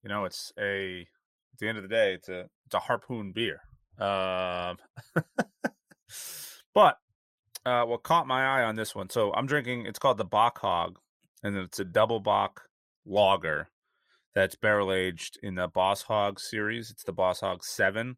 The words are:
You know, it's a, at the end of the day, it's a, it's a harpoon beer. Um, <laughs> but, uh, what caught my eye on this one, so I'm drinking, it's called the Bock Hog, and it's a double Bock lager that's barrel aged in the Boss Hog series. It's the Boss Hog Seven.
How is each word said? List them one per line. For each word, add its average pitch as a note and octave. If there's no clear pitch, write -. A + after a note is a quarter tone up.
You A#2
know, G2+
it's -
a, G2
at -
the G#2+
end A2
of G#2
the F#2+
day, G#2+
it's F2
a, F2+
it's -
a G2
harpoon A2
beer. G#2
Um, F#2
<laughs> D#3+
but, F#3+
uh, B2
what A#2
caught C3+
my C3
eye C3+
on A2
this A2
one, F#2+
so G#2+
I'm C3
drinking, B2
it's G#2
called B2+
the G#2
Bock G#2
Hog, F2+
and G2+
it's F#2
a G2
double G#2+
Bock G2+
lager F#2+
that's F#2+
barrel G#2
aged F#2
in G2
the F2+
Boss F#2+
Hog G2+
series. A2
It's -
the G2
Boss F#2
Hog F#2
Seven. A2+